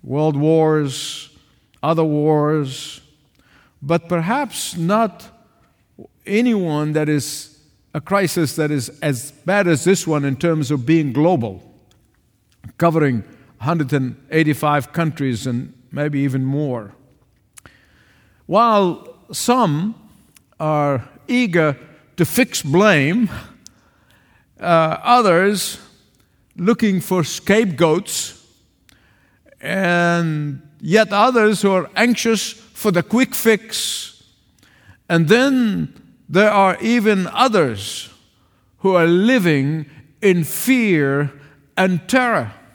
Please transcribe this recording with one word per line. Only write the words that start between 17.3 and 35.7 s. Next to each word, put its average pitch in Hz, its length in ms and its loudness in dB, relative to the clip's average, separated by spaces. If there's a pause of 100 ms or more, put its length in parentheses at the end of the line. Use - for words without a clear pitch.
While 202 680 2 (160)
some 208 640 0 (640)
are 147 500 -2 (180)
eager 175 500 0 (400)
to 175 80 2
fix - 360 -2
blame, 175 680 2 (1300)
uh, 160 440 2
others 202 760 2 (760)
looking 196 460 0
for 180 220 -2
scapegoats, 170 1200 -2 (1120)
and 170 1000 0 (180)
yet 208 320 2
others 214 520 2
who 196 80 4
are 185 240 -2
anxious 226 580 0
for - 380 -6
the 170 120 2
quick 254 300 0
fix, - 880 -2 (840)
and 165 180 2
then 240 640 2 (380)